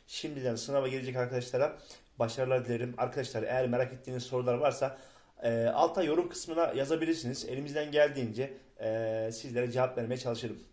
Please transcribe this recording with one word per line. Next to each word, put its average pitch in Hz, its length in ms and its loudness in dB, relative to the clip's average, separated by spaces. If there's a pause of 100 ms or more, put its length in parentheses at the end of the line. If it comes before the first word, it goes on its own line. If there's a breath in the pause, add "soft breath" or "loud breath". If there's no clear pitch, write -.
Şimdiden 131 480 -4
sınava 135 320 2
girecek 131 280 -4
arkadaşlara 127 640 0 (420 loud breath)
başarılar 127 460 2
dilerim. 120 320 -2
Arkadaşlar, 123 460 -2
eğer 127 240 2
merak 123 260 0
ettiğiniz 127 300 -8
sorular 127 300 0
varsa, 135 440 2 (460 loud breath)
e, 117 220 2
alta 165 380 4
yorum 170 260 2
kısmına 165 440 0
yazabilirsiniz. 151 720 0
Elimizden 147 460 -4
geldiğince, 135 600 2 (260 loud breath)
e, 110 540 0
sizlere 120 380 -2
cevap 127 260 0
vermeye 120 200 -2
çalışırım. 117 420 -4 (120)